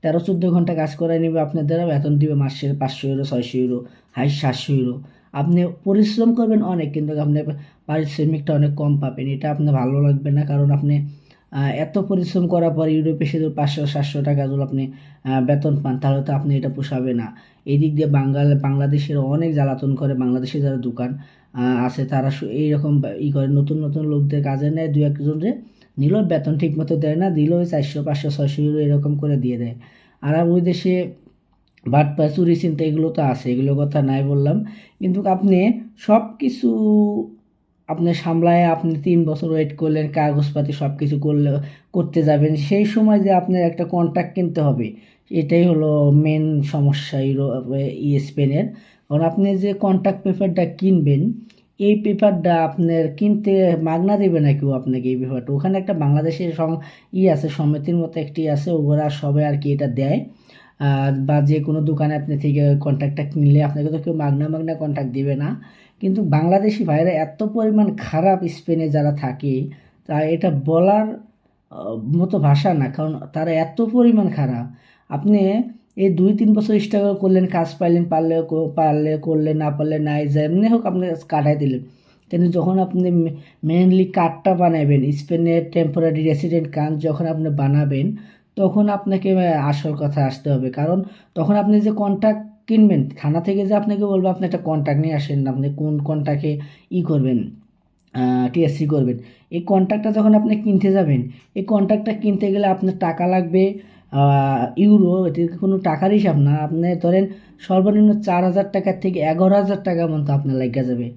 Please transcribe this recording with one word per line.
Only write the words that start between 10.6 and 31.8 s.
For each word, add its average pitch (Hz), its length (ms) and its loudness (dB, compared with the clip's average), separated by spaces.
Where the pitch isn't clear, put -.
আপনি, 143 360 0
আহ, 139 180 -2
এত 156 280 -4
পরিশ্রম 185 500 -2
করার 165 240 0
পর 160 180 0
ইউরোপে 156 360 0
এসে 160 140 -4
যদি 156 140 -2
পাঁচশো 147 320 -2
সাতশো 143 380 -4
টাকা 143 240 0
যদি 139 140 -2
আপনি, 135 300 -4
আহ, 131 220 0
বেতন 143 380 2
পান, 127 140 -2
তাহলে 139 260 0
তো 143 100 -4
আপনি 143 240 0
এটা 131 120 -2
পোষাবে 131 440 -4
না। 113 220 -6
এই 143 120 0
দিক 151 180 0
দিয়ে 151 120 0
বাঙাল-, 143 520 2
বাংলাদেশের 143 580 0
অনেক 151 360 0
জ্বালাতন 139 420 0
করে, 139 180 -2
বাংলাদেশে 127 480 -2
যারা 139 160 -2
দোকান, 123 400 -6
আহ, 123 320 0
আছে 127 200 -4
তারা 135 260 -2
সু-, - 160 -8
এইরকম 147 540 0
বা-, 98 180 -4
ই 147 120 -2
করে, 139 160 0
নতুন 143 380 0
নতুন 151 200 -4
লোকদের 143 380 0
কাজে 143 280 -2
নেয়, 160 160 -4
দু 147 160 0
একজন 147 360 -2
রে 226 180 -2
নিল, 175 260 2
বেতন 156 340 0
ঠিক 151 220 -2
মতো 156 160 -2
দেয় 151 200 -2
না, 190 140 0
দিল 156 240 2
ওই 175 120 0
চারশো, 147 380 -4
পাঁচশো, 147 260 -4
ছয়শো 143 320 -2
ইউরো 151 180 0
এরকম 147 380 0
করে 143 200 0
দিয়ে 123 200 -2
দেয়। 117 180 -6
আর 160 280 0
ওই 175 120 4
দেশে 180 500 0